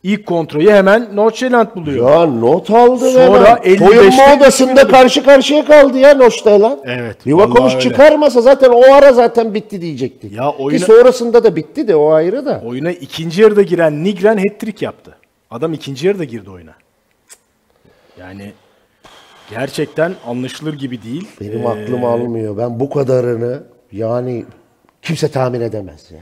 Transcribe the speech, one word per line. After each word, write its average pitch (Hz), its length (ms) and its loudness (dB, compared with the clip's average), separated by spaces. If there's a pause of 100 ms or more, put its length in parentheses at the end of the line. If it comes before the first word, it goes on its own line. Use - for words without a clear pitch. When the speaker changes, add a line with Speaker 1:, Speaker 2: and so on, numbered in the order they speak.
Speaker 1:
İlk 208 220 -6
kontrayı 165 460 -2
hemen 202 440 0
Nordsjælland 226 600 -2
buluyor. 139 360 -4
Speaker 2:
Ya 165 140 2
not 135 440 -2
aldı 247 420 2
Speaker 1:
Sonra 254 380 4
Speaker 2:
hemen. - 140 2
Speaker 1:
elli 190 180 2
beşte - 60 2
Speaker 2:
Soyunma 262 500 6
odasında 269 120 4
Speaker 1:
düşünüyorduk. 262 420 2
Speaker 2:
karşı 254 320 4
karşıya 277 420 2
kaldı 277 320 4
ya 277 160 6
Nordsjælland. 226 720 2
Speaker 1:
Evet, 120 420 -10
Speaker 2:
Livakovic 220 340 2
Speaker 1:
vallahi 131 140 0
öyle. 131 140 -4
Speaker 2:
çıkarmasa 294 520 2
zaten 262 280 4
o 247 240 6
ara 277 200 6
zaten 233 400 0
bitti 202 280 -10
diyecektik. 131 500 -12
Speaker 1:
Ya 127 200 -6
oyuna 135 280 -6
Speaker 2:
Ki 180 60 -4
sonrasında 233 580 4
da 196 120 0
bitti 214 320 -8
de, 180 80 0
o 151 160 0
ayrı 185 340 -2
da. 190 200 -8
Speaker 1:
Oyuna 135 260 -8
ikinci 165 500 -8
yarıda 208 200 2
giren 165 420 -2
Nigren 202 340 -2
hat-trick 202 480 -8
yaptı. - 300 -18 (360)
Adam 147 220 -8
ikinci 139 340 -10
yarıda 196 160 -4
girdi 110 260 -14
oyuna. 85 240 -20 (1500)
Yani 101 320 -20 (1000)
gerçekten 143 640 -8 (140)
anlaşılır 127 460 -12
gibi 127 300 -14
değil. 151 240 -14 (140)
Speaker 2:
Benim 107 220 -10
Speaker 1:
Ee, 120 60 -6
Speaker 2:
aklım 117 360 -8
almıyor. 117 520 -6
Ben 117 220 -8
bu 139 100 -6
kadarını 123 760 -4 (280)
yani 117 540 -8 (560)
kimse 156 300 -8
tahmin 127 300 -6
edemez 98 500 -14
ya. 80 100 -20